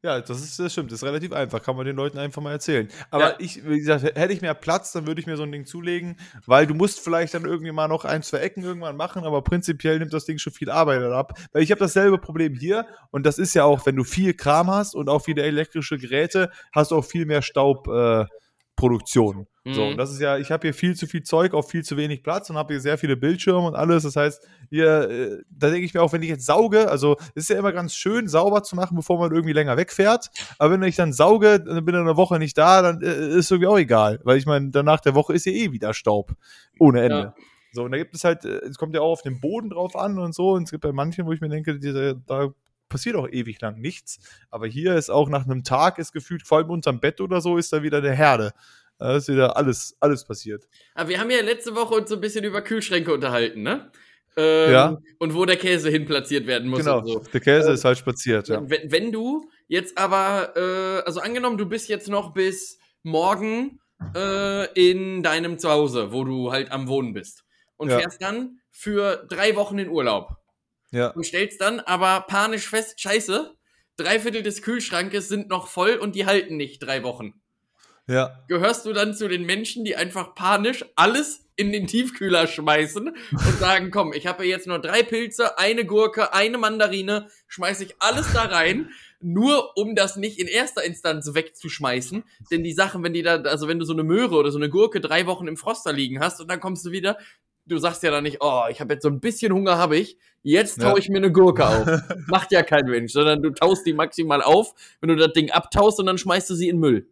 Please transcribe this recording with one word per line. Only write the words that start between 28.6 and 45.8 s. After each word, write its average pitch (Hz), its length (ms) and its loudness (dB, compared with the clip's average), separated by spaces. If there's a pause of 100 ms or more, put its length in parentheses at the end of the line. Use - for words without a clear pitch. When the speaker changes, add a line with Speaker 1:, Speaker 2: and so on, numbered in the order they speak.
Speaker 1:
zu 185 140 -8
machen, 175 180 -2
bevor 170 240 0
man 170 140 0
irgendwie 160 180 0
länger 143 240 2
wegfährt. 196 540 2 (280)
Aber 151 140 4
wenn 190 120 2
ich 185 120 0
dann 165 160 0
sauge, 202 480 6
dann 165 240 -4
bin 175 120 2
ich 175 60 2
eine 160 140 2
Woche 175 240 4
nicht 156 180 -2
da, 185 240 8
dann, 175 200 2
äh, 156 360 0
ist 175 140 4
irgendwie 185 160 4
auch 208 100 6
egal. 110 460 4
Weil 127 140 6
ich 135 80 0
mein, 139 260 0
danach 147 300 4
der 135 140 2
Woche 151 180 4
ist 170 120 0
ja 185 60 0
eh 202 220 -2
wieder 107 200 -4
Staub. 104 400 0 (460)
Ohne 127 220 8
Ende. 123 160 4
Speaker 2:
Ja. 143 180 -6 (380)
Speaker 1:
So, 120 100 -6
und 123 80 -6
da 131 60 -4
gibt 165 180 -8
es - 80 -12
halt, 170 220 0
äh, 101 140 -6
es 135 180 -12
kommt 160 180 -6
ja 151 60 0
auch 160 100 2
auf 160 120 -4
den 131 180 -8
Boden 208 300 -6
drauf 180 260 -6
an 196 220 -4
und 170 140 -6
so. 185 180 2
Und 180 120 0
es 156 80 -10
gibt 151 120 -10
bei 147 100 -4
manchen, 165 320 -4
wo 160 80 -2
ich 156 80 -6
mir 156 80 -6
denke, 151 300 -4
diese, 139 460 -4
da 139 280 -4 (360)
passiert 208 280 -4
auch 131 100 -4
ewig 117 320 -8
lang 110 220 -10
nichts. - 380 -12 (300)
Aber 113 160 -10
hier 156 300 -2
ist 151 140 0
auch 139 180 4
nach 139 160 -2
einem 131 220 -4
Tag 165 340 2